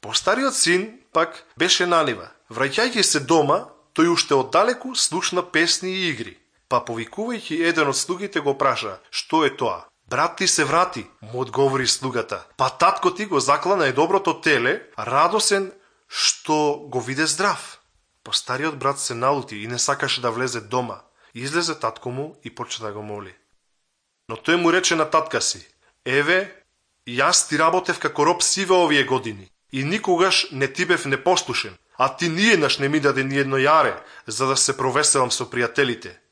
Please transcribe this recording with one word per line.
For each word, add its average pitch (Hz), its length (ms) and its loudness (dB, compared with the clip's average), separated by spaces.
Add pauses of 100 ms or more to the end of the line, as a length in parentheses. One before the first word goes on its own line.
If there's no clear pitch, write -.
Постариот 240 540 -2
син, 185 440 0 (140)
пак, 165 320 -2 (120)
беше 180 300 2
на 170 160 4
нива. 107 260 -4 (220)
Враќајќи 190 520 0
се 151 180 2
дома, 151 440 4 (300)
тој 170 180 4
уште 165 220 0
оддалеку 233 600 2
слушна 180 480 -2
песни 170 480 0
и 185 180 -2
игри. 117 280 -8 (320)
Па, 123 180 0
повикувајќи 165 800 -4
еден 160 220 2
од - 80 -2
слугите, 185 440 -4
го 139 180 0
праша: 113 400 -2 (120)
„Што - 340 0
е 139 120 0
тоа?“ 98 300 -4 (240)
„Брат 151 260 -2
ти 190 120 -2
се 156 160 2
врати“, 151 420 0 (160)
му 117 180 -8
одговори 131 460 0
слугата. 117 580 -4 (120)
„Па, 131 140 0
татко 180 440 2
ти 208 120 -6
го 156 140 0
заклана 160 440 2
најдоброто 160 580 2
теле, 143 400 2 (160)
радосен 160 760 2 (360)
што 147 800 -2
го 123 140 -4
виде 131 260 -4
здрав.“ 185 520 -2 (460)
Постариот 135 540 -4
брат 135 200 -2
се - 160 -6
налути 127 420 -2
и 104 100 -10
не 120 120 -6
сакаше 135 420 -2
да 120 100 -2
влезе 117 300 -4
дома. 107 400 -4 (340)
Излезе 151 400 -4
татко - 360 -6
му 139 340 -10
и 113 100 -14
почна 110 320 -10
да 104 60 -8
го 104 100 -12
моли. 104 320 -12 (920)
Но 113 80 -8
тој 170 200 2
му 170 160 4
рече 180 220 2
на 156 160 0
татка 151 300 2
си: - 260 -4 (400)
„Еве, 156 580 0 (440)
јас 139 400 2
ти 151 100 -2
работев 170 400 2
како 151 280 0
роб 170 160 2
сиве 190 320 2
овие 151 300 4
години 113 460 -4 (220)
и 135 120 -4
никогаш 180 680 2
не 135 160 -2
ти 165 180 -2
бев 165 200 0
непослушен, 135 680 -2 (220)
а 135 180 0
ти 170 120 -2
ниеднаш 170 500 2
не 139 100 -2
ми 151 120 2
даде 139 240 2
ни 135 140 -2
едно 135 180 0
јаре, 139 380 4 (320)
за 120 200 -2
да 135 100 2
се 131 200 0
провеселам 135 540 2
со 127 140 -4
пријателите. 117 680 -2 (180)